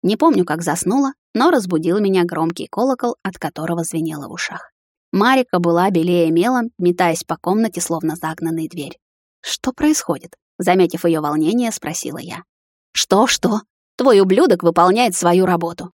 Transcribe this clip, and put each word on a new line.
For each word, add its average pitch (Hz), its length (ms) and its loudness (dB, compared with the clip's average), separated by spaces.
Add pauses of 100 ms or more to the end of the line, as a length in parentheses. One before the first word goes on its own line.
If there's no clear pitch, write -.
Не 208 160 0
помню, 262 260 4
как 156 180 -4
заснула, 202 520 -2 (200)
но 262 160 2
разбудил 180 500 0
меня 190 260 2
громкий 170 420 -4
колокол, 247 560 -2
от 190 140 -8
которого 170 480 -6
звенело 156 420 -6
в - 60 -16
ушах. - 380 -12 (420)
Марика 240 460 2
была 175 320 2
белее 170 400 2
мела, 226 320 2 (140)
метаясь 175 460 0
по - 140 -6
комнате, 214 420 -2
словно 160 380 -4
загнанный 160 520 -6
зверь. 147 280 -12 (440)
«Что - 300 -6
происходит?» - 640 -2 (220)
Заметив 180 480 0
её 165 160 2
волнение, 156 500 0
спросила - 460 -10
я. - 260 -14 (500)
«Что, 202 340 2
что? 220 340 -2 (360)
Твой 247 220 6
ублюдок 196 440 4
выполняет 180 520 2
свою 180 300 2
работу», 170 540 -4